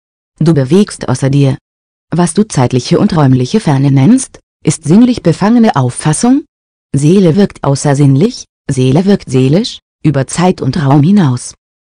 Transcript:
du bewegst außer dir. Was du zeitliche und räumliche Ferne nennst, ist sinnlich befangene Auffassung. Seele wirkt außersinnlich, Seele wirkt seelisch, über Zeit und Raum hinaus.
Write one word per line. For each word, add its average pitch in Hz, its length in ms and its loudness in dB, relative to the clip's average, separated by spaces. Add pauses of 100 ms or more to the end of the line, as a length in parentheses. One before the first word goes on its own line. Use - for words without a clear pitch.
(420)
du 160 140 2
bewegst 147 540 -2
außer 131 220 -4
dir. 139 260 0 (540)
Was 170 240 -2
du 208 80 0
zeitliche 127 560 -2
und 208 180 0
räumliche 131 440 0
Ferne 139 320 0
nennst, 160 480 0 (240)
ist - 180 -4
sinnlich 220 400 2
befangene 220 540 0
Auffassung. 151 680 -2 (500)
Seele 160 440 2
wirkt 196 260 0
außersinnlich, 143 840 0 (220)
Seele 131 360 0
wirkt 196 260 0
seelisch, 135 480 0 (240)
über 139 240 0
Zeit 185 340 -2
und 139 240 -4
Raum 139 200 2
hinaus. 160 500 0 (300)